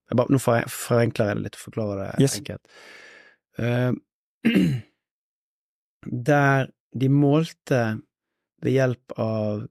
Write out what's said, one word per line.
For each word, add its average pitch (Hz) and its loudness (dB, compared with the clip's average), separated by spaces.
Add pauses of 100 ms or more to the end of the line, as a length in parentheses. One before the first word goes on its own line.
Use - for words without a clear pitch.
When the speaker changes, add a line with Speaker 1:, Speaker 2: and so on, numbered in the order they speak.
Speaker 1:
Jeg 117 0
bare, 120 0
nå 131 4
for-, 117 2
forenkler 117 0
jeg 107 -4
det 107 -6
litt 107 -14
og - -20
forklarer 104 -6
det 101 0
Speaker 2:
Yes. 135 0
Speaker 1:
enkelt. - -14 (920)
Eh, 120 -2 (520)
<clears throat> 185 2 (1200)
der 139 2 (220)
de 135 0
målte 143 2 (840)
ved 123 0
hjelp 127 -2
av, 110 -4